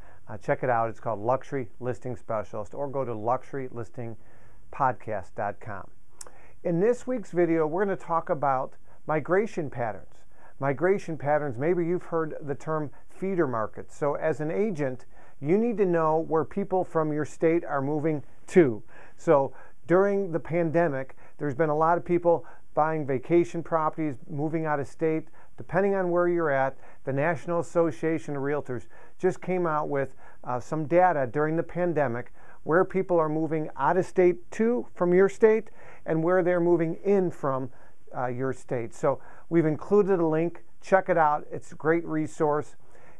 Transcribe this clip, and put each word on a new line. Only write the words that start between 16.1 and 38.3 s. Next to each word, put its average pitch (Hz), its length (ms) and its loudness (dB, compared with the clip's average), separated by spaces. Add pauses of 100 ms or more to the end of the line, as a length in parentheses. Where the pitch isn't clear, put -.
where 156 260 2
people 185 400 0
from 156 300 0
your 151 100 0
state 170 400 2
are 147 160 -2
moving 147 420 0 (260)
to. 135 340 6 (340)
So 143 380 4 (320)
during 196 460 4
the 165 60 -2
pandemic, 160 800 0 (220)
there's 147 160 -2
been 156 160 2
a 147 40 2
lot 160 220 6
of 170 80 -2
people 170 400 4 (300)
buying 156 320 2
vacation 165 560 2
properties, 156 540 0 (120)
moving 160 380 -2
out 151 140 0
of 131 60 -4
state. 160 420 -2 (280)
Depending 196 380 2
on 185 160 0
where 175 180 4
you're 170 220 2
at, 135 260 2 (280)
the 135 100 -2
National 170 460 0
Association 160 760 0
of 135 60 -2
Realtors 139 420 -2 (340)
just 185 220 2
came 180 260 0
out 156 220 0
with, 139 260 0 (300)
uh, 123 160 -2
some 156 240 -2
data 165 420 4
during 151 300 0
the 165 60 2
pandemic 147 720 0 (300)
where 165 200 4
people 185 340 2
are 156 120 2
moving 156 480 0
out 151 180 4
of 185 80 4
state 180 460 4
to 233 440 2
from 175 200 4
your 190 160 8
state 220 400 4 (340)
and 160 180 0
where 180 200 4
they're 175 180 2
moving 170 340 2 (100)
in 190 260 4
from, 135 400 -2 (460)
uh, 131 100 -2
your 127 260 -2